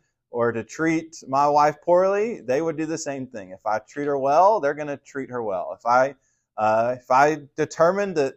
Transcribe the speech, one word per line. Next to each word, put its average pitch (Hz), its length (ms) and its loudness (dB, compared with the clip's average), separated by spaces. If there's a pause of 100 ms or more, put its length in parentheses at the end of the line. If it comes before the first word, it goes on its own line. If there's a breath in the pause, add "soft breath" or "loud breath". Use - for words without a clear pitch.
(320)
were 120 200 0
to 113 120 -6
treat 160 640 -4
my 143 200 0
wife 147 360 2
poorly, 190 580 0
they 123 180 -2
would 165 160 -4
do 156 120 -6
the 160 100 -6
same 139 300 -8
thing. 95 240 -14
If 92 160 -20
I 107 100 0
treat 143 300 -8
her 143 100 -2
well, 170 420 4
they're 147 140 0
gonna 147 240 -8
treat - 320 -12
her 123 140 -6
well. 92 340 -6
If - 80 -18
I, 131 300 4 (420)
uh, 110 420 0
if - 100 -20
I 147 320 4 (140)
determine 180 600 0
that 139 220 0